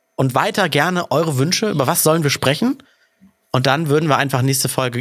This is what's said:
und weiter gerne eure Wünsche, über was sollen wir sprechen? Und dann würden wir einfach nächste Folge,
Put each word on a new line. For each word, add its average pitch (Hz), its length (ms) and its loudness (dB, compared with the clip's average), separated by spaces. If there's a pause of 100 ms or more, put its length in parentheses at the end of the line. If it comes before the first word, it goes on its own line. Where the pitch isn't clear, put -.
(160)
und 131 180 0
weiter 185 340 0
gerne 160 420 0
eure 156 280 0
Wünsche, 135 320 -2
über 135 160 0
was 151 160 0
sollen 160 220 2
wir 143 60 0
sprechen? 220 520 -2 (720)
Und 127 140 0
dann 143 220 2
würden 151 220 2
wir 135 80 4
einfach 135 240 0
nächste 135 260 0
Folge, 123 320 -4